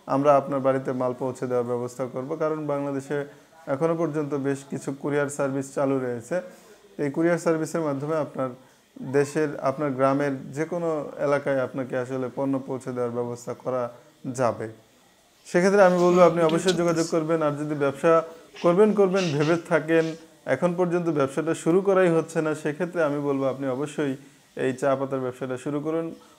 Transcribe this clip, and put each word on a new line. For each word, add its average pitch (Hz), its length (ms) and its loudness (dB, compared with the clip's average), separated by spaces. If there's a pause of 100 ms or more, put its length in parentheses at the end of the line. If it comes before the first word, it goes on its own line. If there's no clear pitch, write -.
আমরা 139 300 6
আপনার 135 240 0
বাড়িতে 135 320 0
মাল 127 260 -2
পৌঁছে 131 280 -6
দেওয়ার 123 200 0
ব্যবস্থা 123 400 -4
করব, 131 300 -8
কারণ 156 300 -4
বাংলাদেশে 143 580 -4 (420)
এখনও 160 300 0
পর্যন্ত 151 380 -2
বেশ 135 240 -2 (120)
কিছু 143 220 -6
courier 143 360 -2
service 135 460 -4
চালু 135 240 0
রয়েছে। 123 420 -4 (580)
এই 147 120 -2
courier 165 280 2
সার্ভিসের 165 420 -2
মাধ্যমে 147 360 -2
আপনার 139 320 -4 (640)
দেশের, 143 480 0
আপনার 143 300 -2
গ্রামের 135 640 0
যে 147 120 -4
কোনো 165 540 -4
এলাকায় 139 420 0
আপনাকে 127 380 -4
আসলে 127 360 -4
পণ্য 139 240 -2
পৌঁছে 131 340 -8
দেওয়ার 123 180 -2
ব্যবস্থা 120 440 -6
করা 123 360 -4 (420)
যাবে। 110 360 0 (800)
সেক্ষেত্রে 190 360 6
আমি 180 160 6
বলবো, 175 220 6
আপনি 170 220 8
অবশ্যই 170 300 2
যোগাযোগ 165 380 2
করবেন। 160 320 0
আর 147 100 2
যদি 147 220 -4
ব্যবসা 143 480 2 (400)
করবেন, 190 320 6
করবেন 190 380 4
ভেবে 151 240 2 (120)
থাকেন, 160 480 2 (300)
এখন 175 280 0
পর্যন্ত 170 340 0
ব্যবসাটা 151 460 0
শুরু 165 260 2
করাই 190 280 4
হচ্ছে 165 340 0
না, 156 120 0
সেক্ষেত্রে 165 480 -4
আমি 147 180 0
বলবো 139 240 0
আপনি 135 240 -2
অবশ্যই 139 480 -2 (400)
এই 131 160 -2
চা 135 240 0
পাতার 135 240 -4
ব্যবসাটা 127 360 -6
শুরু 147 240 -4
করুন। 160 340 -4 (240)